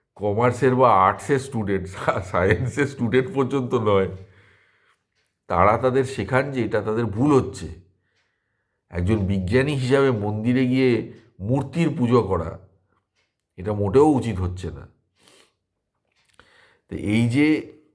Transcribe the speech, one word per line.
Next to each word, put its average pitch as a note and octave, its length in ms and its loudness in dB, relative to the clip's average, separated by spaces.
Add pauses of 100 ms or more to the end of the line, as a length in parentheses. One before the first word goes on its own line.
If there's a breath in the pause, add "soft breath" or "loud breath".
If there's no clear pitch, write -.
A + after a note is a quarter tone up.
(160 loud breath)
কমার্সের A#2+ 600 0
বা A2+ 300 6
আর্টসের C3 340 0
স্টুডেন্ট, G2 480 -4
সা-, A#2+ 340 -4
সায়েন্সের A2+ 680 0
স্টুডেন্ট B2+ 460 -2
পর্যন্ত C3 400 -2
নয়, G2 440 0 (1300 soft breath)
তারা G2 300 4
তাদের B2+ 260 2
শেখান B2+ 480 -2
যে B2+ 120 -2
এটা G#2 180 -2
তাদের A2 240 -2
ভুল A#2+ 300 2
হচ্ছে। - 320 -2 (1200)
একজন F2+ 280 -2
বিজ্ঞানী G2+ 560 0
হিসাবে C3+ 380 2
মন্দিরে A2 560 0
গিয়ে B2 460 0 (260 loud breath)
মূর্তির C#3 580 -2
পুজো A#2+ 240 4
করা, F2+ 380 -4 (1000)
এটা G#2 160 -6
মোটেও G2+ 320 4
উচিত A#2 340 0
হচ্ছে F2+ 320 -6
না। - 160 -16 (2000 soft breath)
তো - 60 -10
এই G#2+ 340 0
যে D3 440 0 (220)